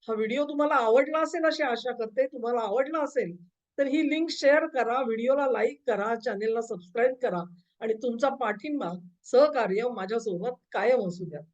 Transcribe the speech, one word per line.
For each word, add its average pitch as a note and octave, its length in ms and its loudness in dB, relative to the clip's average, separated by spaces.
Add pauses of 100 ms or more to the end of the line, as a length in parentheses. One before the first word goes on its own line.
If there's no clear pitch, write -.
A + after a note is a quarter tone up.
हा A3 60 -2
व्हिडिओ A3 300 0
तुम्हाला D4 300 0
आवडला C#4 440 4
असेल D#4+ 260 0
अशी D#4 180 2
आशा B3 300 -2
करते. A#3 340 -2
तुम्हाला A#3+ 340 -2
आवडला C4 440 0
असेल G#3 320 -4 (420)
तर C#4 80 2
ही C#4+ 240 2
लिंक D#4+ 200 0
शेअर D4+ 360 4
करा, B3 360 0
व्हिडिओला B3 440 0
लाईक A#3+ 400 0
करा, G#3+ 280 0
चॅनेलला A3+ 460 -2
सबस्क्राईब A3+ 640 -2
करा F3 220 -2 (360)
आणि A3+ 140 -2
तुमचा A#3+ 340 -2
पाठिंबा, B3 640 -4 (320)
सहकार्य B3 640 2
माझ्यासोबत G#3+ 680 -4 (160)
कायम A3 360 2
असू F3+ 160 -8
द्या. D3+ 160 -10 (140)